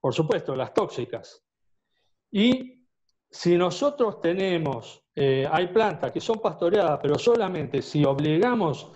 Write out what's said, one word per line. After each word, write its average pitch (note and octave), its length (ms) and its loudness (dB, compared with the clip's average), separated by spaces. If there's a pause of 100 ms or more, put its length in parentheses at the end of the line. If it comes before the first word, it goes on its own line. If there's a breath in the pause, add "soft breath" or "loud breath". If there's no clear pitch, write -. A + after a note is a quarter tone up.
Por C3+ 120 -2
supuesto, D#3 440 -2
las C3 180 -6
tóxicas. - 680 -6 (840)
Y B3 540 0 (460)
si F3 260 2
nosotros A3 640 0
tenemos, E3+ 840 -4 (100)
eh, C3+ 360 0
hay F3+ 180 0
plantas F#3 420 0
que E3 100 -6
son A3 200 -2
pastoreadas, F3 600 0
pero C#3+ 180 2
solamente F3+ 640 0
si D3 220 2
obligamos D#3 920 0